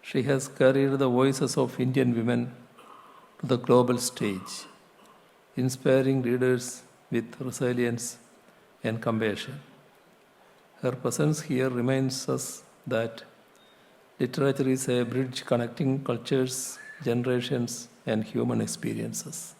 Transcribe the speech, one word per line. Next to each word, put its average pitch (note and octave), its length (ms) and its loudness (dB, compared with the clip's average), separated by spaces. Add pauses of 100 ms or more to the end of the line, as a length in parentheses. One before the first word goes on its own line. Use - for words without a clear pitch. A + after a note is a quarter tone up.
she - 220 -2
has C3+ 260 0
carried C3+ 440 6
the C3+ 160 2
voices C3+ 500 2
of B2+ 200 0
Indian B2+ 380 2
women A#2+ 380 0 (880)
to - 60 -6
the B2 120 4
global B2 400 6
stage, - 640 -6 (920)
inspiring C3 680 2
readers B2 600 0 (280)
with A#2 300 -4
resilience B2 760 -2 (680)
and A2+ 200 -2
compassion. A2+ 580 -2 (1200)
Her B2+ 120 0
presence D3 500 0
here C3 260 0
reminds B2+ 600 0
us - 320 -6 (240)
that A2+ 360 -2 (960)
literature C3+ 500 0
is C3 200 0
a B2 140 2
bridge B2+ 420 -4
connecting C3 580 0
cultures, C3 760 -2 (260)
generations, B2 840 0 (180)
and A2 180 0
human A#2 380 0
experiences. A2+ 960 -6